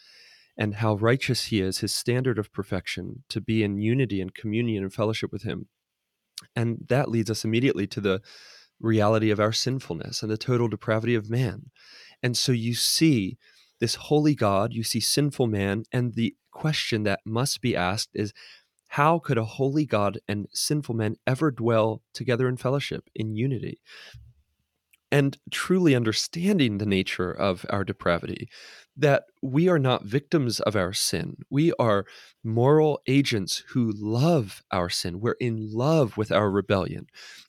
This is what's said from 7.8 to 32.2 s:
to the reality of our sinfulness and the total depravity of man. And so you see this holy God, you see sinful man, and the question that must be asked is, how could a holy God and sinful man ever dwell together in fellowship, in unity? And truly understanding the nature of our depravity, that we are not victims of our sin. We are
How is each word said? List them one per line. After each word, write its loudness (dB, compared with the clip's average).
to -8
the 2
reality 4
of 2
our 2
sinfulness -4
and -4
the 0
total 0
depravity 0
of -2
man. -4
And 0
so 0
you 0
see 2
this 0
holy 2
God, 2
you -4
see -2
sinful 2
man, 0
and -2
the 0
question -2
that 0
must -2
be 0
asked -2
is, -4
how 2
could -2
a 2
holy -2
God 0
and -4
sinful -2
man -2
ever 0
dwell 2
together 0
in -2
fellowship, -4
in -6
unity? -4
And 2
truly 4
understanding 2
the -2
nature 0
of -2
our 0
depravity, -2
that 2
we 2
are 4
not 2
victims 0
of 0
our 0
sin. -4
We 2
are 2